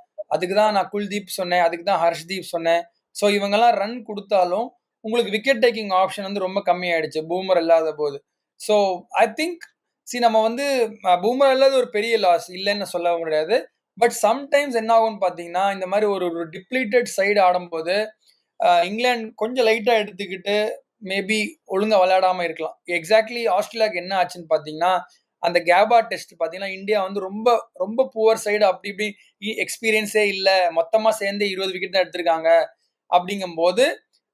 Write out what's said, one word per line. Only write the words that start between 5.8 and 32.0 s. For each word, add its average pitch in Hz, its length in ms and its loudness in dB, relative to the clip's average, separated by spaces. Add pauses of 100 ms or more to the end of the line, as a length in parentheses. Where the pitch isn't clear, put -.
ஆப்ஷன் 185 320 0
வந்து 196 180 -6
ரொம்ப 190 240 -4
கம்மியாயிடுச்சு, 170 640 -2
பும்ரா 185 280 -2
இல்லாத 165 380 2
போது. 147 300 -6 (360)
So, 214 160 0 (340)
I 214 160 2
think, 311 300 -6 (500)
see, 240 120 -8
நம்ம 220 240 4
வந்து, 240 240 -2 (360)
அஹ், 180 180 6
பும்ரா 262 300 4
இல்லாத 269 260 6
ஒரு 247 140 2
பெரிய 220 280 0
லாஸ், 180 340 2
இல்லைன்னு 202 300 -2
சொல்ல 175 360 0
முடியாது. 160 500 0 (300)
But 220 140 4 (100)
sometimes 277 520 0
என்ன 226 240 2
ஆகும்னு 220 220 0
பாத்தீங்கன்னா, 175 520 -2
இந்த 185 140 -6
மாதிரி 202 240 0
ஒரு, 190 140 -2
ஒரு 165 240 -4
டிப்ளீட்டட் 240 580 -2 (100)
சைடு 202 240 2
ஆடும்போது, 180 680 0 (560)
அஹ், 175 200 4
இங்கிலாந்து 226 500 -2
கொஞ்சம் 240 320 -2
லைட்டா 226 280 2
எடுத்துக்கிட்டு, 202 760 -4 (340)
maybe 196 340 -2 (280)
ஒழுங்கா 208 300 0
விளையாடாம 185 460 2
இருக்கலாம். 160 440 -8
Exactly 220 600 0
ஆஸ்திரேலியாக்கு 208 460 -2
என்ன 180 280 -2
ஆச்சுன்னு 175 260 -6
பாத்தீங்கன்னா, 156 440 -2 (460)
அந்த 175 220 0
கேபா 208 400 4
டெஸ்ட் - 380 -8
பாத்தீங்கன்னா, 175 280 -6
இந்தியா 196 360 -2
வந்து 196 180 -6
ரொம்ப, 214 540 0
ரொம்ப 233 400 -2
புவர் 220 300 2
சைடு, 208 180 0
அப்படி 190 260 0
இப்படி, 202 200 -4 (340)
இ-, 214 160 -6
எக்ஸ்பீரியன்ஸே 214 640 0
இல்ல, 190 520 2
மொத்தமா 214 320 0
சேர்ந்து 202 400 -2
இருபது 190 240 -4
விக்கெட் 180 200 -8
தான் 185 100 2